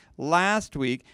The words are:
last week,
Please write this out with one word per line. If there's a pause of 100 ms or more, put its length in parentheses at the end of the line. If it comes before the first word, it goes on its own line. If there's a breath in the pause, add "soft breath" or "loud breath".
(180 soft breath)
last
week,